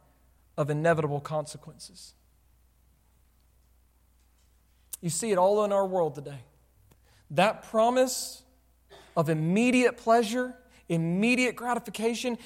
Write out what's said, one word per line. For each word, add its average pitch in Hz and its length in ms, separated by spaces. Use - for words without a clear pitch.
of 147 120
inevitable 151 500
consequences. 151 920
You 175 100
see 220 220
it 185 60
all 202 260
in 208 80
our 196 140
world 175 300
today. 139 240
That 185 320
promise 247 760
of 160 140
immediate 226 680
pleasure, 240 580
immediate 196 680
gratification, 233 920